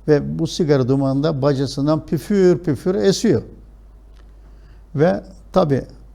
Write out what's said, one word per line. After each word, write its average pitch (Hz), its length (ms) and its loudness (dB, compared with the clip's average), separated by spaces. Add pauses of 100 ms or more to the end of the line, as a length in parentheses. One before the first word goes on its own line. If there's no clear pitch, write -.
ve 147 300 0
bu 160 80 -2
sigara 143 420 0
dumanında 139 540 0
bacasından 143 640 -2
püfür 180 520 2
püfür 175 360 -2
esiyor. 196 480 2 (1500)
Ve 175 300 0 (280)
tabii 147 320 0 (300)